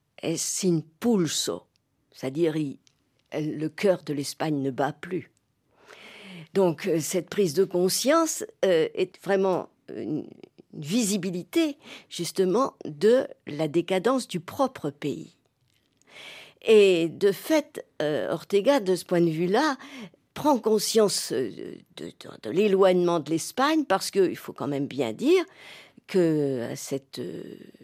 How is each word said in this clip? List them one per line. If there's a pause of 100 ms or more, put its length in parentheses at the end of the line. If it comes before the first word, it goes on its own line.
(220)
es
sin (180)
pulso », (480)
c'est-à-dire
il, (520)
elle,
le
cœur
de
l'Espagne
ne
bat
plus. (1200)
Donc,
euh,
cette
prise
de
conscience, (200)
euh,
est
vraiment (200)
une, (480)
une
visibilité, (300)
justement, (100)
de (200)
la
décadence
du
propre
pays. (1300)
Et
de
fait, (160)
euh,
Ortega,
de
ce
point
de
vue-là, (580)
prend
conscience,
euh, (460)
de,
de, (120)
de
l'éloignement
de
l'Espagne,
parce
que
il
faut
quand
même
bien
dire (600)
que,
euh,
cette,
euh, (420)